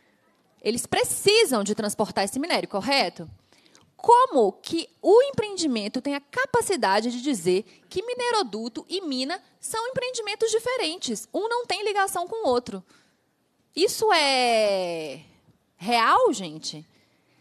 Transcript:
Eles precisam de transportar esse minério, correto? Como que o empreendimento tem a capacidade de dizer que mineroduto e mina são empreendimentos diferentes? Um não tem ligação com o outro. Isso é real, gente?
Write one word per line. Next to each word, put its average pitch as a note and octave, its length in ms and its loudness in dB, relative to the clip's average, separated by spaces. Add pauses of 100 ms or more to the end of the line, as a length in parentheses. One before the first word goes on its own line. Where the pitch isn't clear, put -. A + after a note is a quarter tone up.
(600)
Eles A3+ 240 -2
precisam G4 760 2
de G3+ 140 -2
transportar G#3 480 -2
esse G3+ 160 -4
minério, C4+ 300 -2
correto? G3 600 -2 (680)
Como A#4 560 6
que - 360 -8 (120)
o G#4 220 8
empreendimento E4+ 760 -4
tem C#4+ 160 -4
a C#4 60 -4
capacidade B3 920 0
de A#3+ 100 -8
dizer G3 440 0 (240)
que F#4 120 -4
mineroduto G#4+ 840 -4
e F#4+ 140 -8
mina C#4+ 400 -6 (180)
são A4+ 280 -6
empreendimentos A#4 600 -4
diferentes? G#4 840 -4
Um G4 160 -4
não A#4+ 160 -4
tem G4+ 180 -4
ligação G4 420 -2
com A4 200 -8
o C#4+ 40 2
outro. A#3+ 320 -2 (920)
Isso G#4+ 380 0
é G#3+ 1080 0 (560)
real, A#3+ 560 2
gente? D#3+ 560 -10 (540)